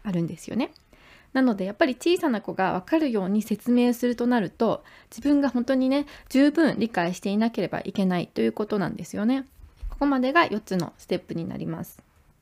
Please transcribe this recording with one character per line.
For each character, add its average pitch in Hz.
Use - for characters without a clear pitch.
あ 208
る 175
ん 170
で 165
す -
よ -
ね。 277
な 262
の 247
で 190
や 190
っ 208
ぱ 330
り 254
小 339
さ 349
な 226
子 175
が 180
わ 185
か -
る 302
よ 196
う -
に 208
説 214
明 247
す 240
る 240
と 240
な 247
る 170
と、 -
自 -
分 285
が 277
本 247
当 269
に 262
ね、 285
十 277
分 294
理 226
解 175
し -
て 202
い 196
な 226
け 226
れ 160
ば -
い 196
け 196
な 180
い -
と -
い 226
う 220
こ 214
と 208
な 190
ん -
で 170
す -
よ 202
ね。 262
こ -
こ 285
ま 277
で 254
が 339
四 214
つ -
の 175
ス -
テ 185
ッ 175
プ -
に 170
な -
り 165
ま 165
す。 -